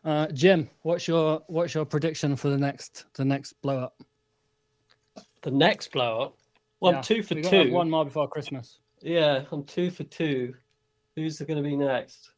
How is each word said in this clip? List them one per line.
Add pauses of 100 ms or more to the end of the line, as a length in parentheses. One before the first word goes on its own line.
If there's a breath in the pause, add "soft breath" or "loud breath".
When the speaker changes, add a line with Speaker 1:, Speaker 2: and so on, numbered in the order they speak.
Speaker 1:
Uh,
Jim, (140)
what's
your,
what's
your
prediction
for
the
next, (100)
the
next (100)
blow
up? (1400)
Speaker 2:
The
next
blow
up? (420)
Well,
Speaker 1:
Yeah,
Speaker 2:
I'm
two
for
Speaker 1:
we
gotta
have
Speaker 2:
two.
Speaker 1:
one
more
before
Christmas. (240)
Speaker 2:
Yeah,
I'm
two
for
two. (600)
Who's
gonna
be
next?